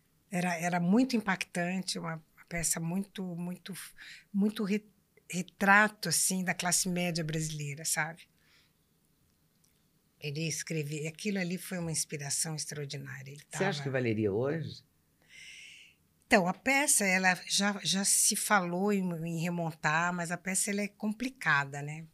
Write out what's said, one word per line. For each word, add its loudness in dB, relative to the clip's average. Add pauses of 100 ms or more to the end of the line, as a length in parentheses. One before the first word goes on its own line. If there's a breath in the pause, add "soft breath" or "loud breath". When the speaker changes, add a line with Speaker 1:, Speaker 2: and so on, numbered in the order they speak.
(300)
Speaker 1:
Era, 0
era 0
muito 4
impactante, -2
uma -8 (260)
peça -2
muito, -4
muito, -8 (580 loud breath)
muito 2
re-, 0 (460)
retrato, 4
assim, 2
da 0
classe 0
média 0
brasileira, -4
sabe? -2 (2000 soft breath)
Ele -4
escreveu, -4
e -6
aquilo -4
ali -2
foi -8
uma -4
inspiração -4
extraordinária. -10
Ele -16
Speaker 2:
Você -2
acha 2
Speaker 1:
tava -6
Speaker 2:
que -2
valeria 2
hoje? -2 (1400 loud breath)
Speaker 1:
Então, 6
a 2
peça, 2
ela 4
já, 0
já 0
se 4
falou 2
em, 2 (200)
em -2
remontar, 0
mas -2
a -4
peça, -2
ela 0
é -2
complicada, -2
né? -8 (140)